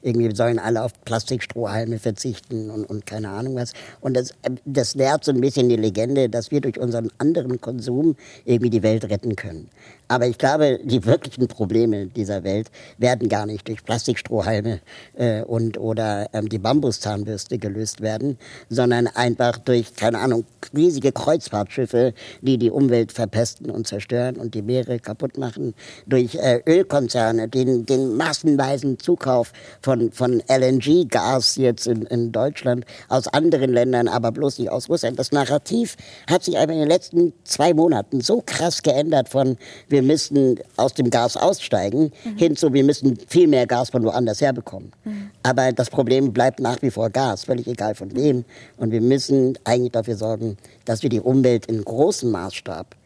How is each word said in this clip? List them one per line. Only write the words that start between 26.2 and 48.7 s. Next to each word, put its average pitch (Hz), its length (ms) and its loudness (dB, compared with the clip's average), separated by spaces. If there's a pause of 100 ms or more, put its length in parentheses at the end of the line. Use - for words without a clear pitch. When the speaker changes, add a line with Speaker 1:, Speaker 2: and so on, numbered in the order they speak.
Speaker 1:
äh, 123 300 2
Ölkonzerne, 120 840 2
den, 127 360 0
den 131 300 0
massenweisen 139 840 0
Zukauf 127 520 0 (300)
von, 117 320 0
von 123 340 0
L-N-G-Gas 131 1120 2
jetzt 123 300 0
in, 113 160 0
in 117 280 -2
Deutschland 127 540 -2 (240)
aus 127 180 0
anderen 151 460 2
Ländern, 120 340 4
aber 117 240 0
bloß 135 280 -4
nicht 113 100 -2
aus 123 180 -4
Russland. 156 320 -2
Das - 140 -2
Narrativ 147 640 0 (320)
hat 180 160 2
sich 165 120 -2
einfach 151 160 2
in 160 60 0
den 151 80 2
letzten 170 460 2 (100)
zwei 165 300 2
Monaten 139 480 2
so 220 240 0
krass - 380 -2
geändert 147 440 2
von 131 300 0 (320)
„wir 143 120 4
müssen 139 580 2 (160)
aus 127 180 2
dem 139 160 0
Gas 120 260 0
aussteigen“ 135 760 0 (120)
Speaker 2:
Mhm. 214 140 -8
Speaker 1:
hin 165 180 2
zu 143 180 2
„wir 139 100 6
müssen 135 340 2 (100)
viel 170 200 6
mehr 135 180 4
Gas 120 240 0
von 123 140 0
woanders 110 380 0
herbekommen“. 123 500 -4 (120)
Speaker 2:
Mhm. 202 280 -10 (120)
Speaker 1:
Aber 127 280 2
das 120 180 -2
Problem 131 440 2
bleibt 123 260 2
nach 123 220 -2
wie 131 100 0
vor 110 180 -2
Gas, 117 360 -2
völlig 123 220 -2
egal 110 280 -4
von 95 200 -12
wem. 127 300 2 (320)